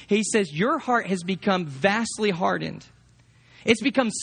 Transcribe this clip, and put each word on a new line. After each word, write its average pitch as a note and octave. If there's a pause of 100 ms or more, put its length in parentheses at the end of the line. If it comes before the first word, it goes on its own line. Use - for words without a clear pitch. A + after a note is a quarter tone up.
He G#3
says, G3
"Your A#3
heart A#3+
has F#3
become F#3
vastly G3+
hardened." F3 (800)
It's A3
become B3+ (100)